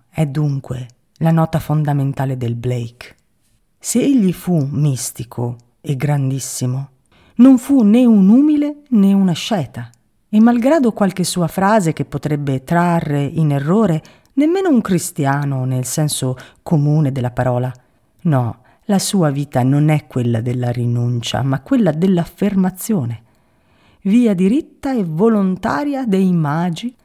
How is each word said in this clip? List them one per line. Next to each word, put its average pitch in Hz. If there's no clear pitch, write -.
è 160
dunque 139
la 165
nota 160
fondamentale 139
del 120
Blake. 120
Se -
egli 247
fu 165
mistico 127
e 147
grandissimo, 135
non 262
fu 269
né 226
un 202
umile 294
né 196
un 196
asceta, 139
e 214
malgrado 240
qualche 185
sua 170
frase 185
che 139
potrebbe 139
trarre 170
in 156
errore, 156
nemmeno 349
un 247
cristiano 143
nel 127
senso 139
comune 147
della 127
parola. 123
No, 127
la 208
sua 185
vita 139
non 143
è 151
quella 120
della 123
rinuncia, 120
ma 135
quella 233
dell'affermazione. 185
Via 220
diritta 247
e 214
volontaria 220
dei 190
magi 170